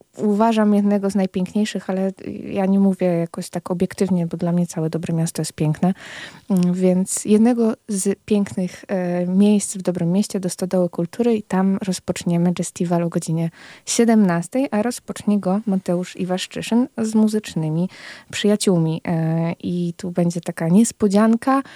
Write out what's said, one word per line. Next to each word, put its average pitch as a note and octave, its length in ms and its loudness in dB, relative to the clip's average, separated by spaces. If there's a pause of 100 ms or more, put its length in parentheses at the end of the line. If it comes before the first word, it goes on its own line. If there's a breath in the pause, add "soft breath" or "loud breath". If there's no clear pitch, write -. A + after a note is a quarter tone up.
(180)
uważam, G#3+ 580 2
jednego G3+ 340 2
z F#3+ 60 -2
najpiękniejszych, F#3+ 760 -2
ale F#3+ 220 -2 (320)
ja G3 220 -2
nie G3 140 4
mówię F#3+ 280 2
jakoś E3+ 420 -2
tak - 220 -6
obiektywnie, F3+ 560 0
bo E3+ 100 -8
dla E3+ 140 -2
mnie F3 160 2
całe D#3+ 220 -4
Dobre E3 240 -4
Miasto E3 280 -2
jest - 120 -8
piękne. E3 400 0 (560 loud breath)
Mm, F3+ 240 2
więc F#3 520 0
jednego A3+ 480 4 (140)
z G3 380 -2
pięknych, G3 640 -2
e, F3+ 400 -2
miejsc G3+ 500 2
w F#3 40 -8
Dobrym F3 300 -2
Mieście G3 280 0
do F#3 100 -4
Stodoły F3+ 400 -2
Kultury A#3 460 -2
i G#3+ 80 -2
tam F#3+ 420 0
rozpoczniemy F3+ 720 0
festiwal E3+ 460 -2
o E3+ 60 -2
godzinie E3 400 -2 (360 loud breath)
siedemnastej, A3 880 2
a G#3 100 0
rozpocznie G#3+ 580 -2
go F#3+ 260 0
Mateusz F#3 500 -2
Iwaszczyszyn F#3 720 -2 (100)
z A3 180 -2
muzycznymi F#3+ 760 0 (420 loud breath)
przyjaciółmi. F3+ 760 2
E, E3 460 0 (100)
i F3 340 -4
tu F3+ 140 -8
będzie E3+ 300 0
taka F3 260 -6
niespodzianka. A3+ 960 2 (140 loud breath)